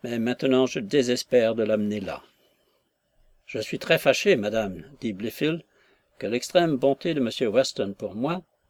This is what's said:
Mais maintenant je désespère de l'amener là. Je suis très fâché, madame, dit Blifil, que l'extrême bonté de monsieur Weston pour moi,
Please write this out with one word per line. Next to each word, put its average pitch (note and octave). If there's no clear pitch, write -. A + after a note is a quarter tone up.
Mais A#2+
maintenant B2+
je -
désespère A#2+
de A2+
l'amener G#2
là. E2
Je -
suis A2
très E3
fâché, D3
madame, G#2
dit A2+
Blifil, D3
que -
l'extrême D3
bonté C#3
de C#3+
monsieur A#2
Weston G2+
pour G2
moi, D#3